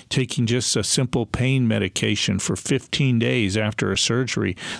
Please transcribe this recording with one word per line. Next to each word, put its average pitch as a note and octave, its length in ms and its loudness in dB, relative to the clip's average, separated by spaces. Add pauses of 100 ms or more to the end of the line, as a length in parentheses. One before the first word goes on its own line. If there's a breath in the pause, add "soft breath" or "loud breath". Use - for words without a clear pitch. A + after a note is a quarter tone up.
Taking B2+ 360 0
just A#2+ 300 0
a A2 80 2
simple B2 420 0
pain B2+ 420 0
medication G2+ 720 0
for - 180 -2
fifteen C3 600 0
days A#2 380 2
after G#2+ 360 0
a G2 60 0
surgery A#2 600 0 (220 loud breath)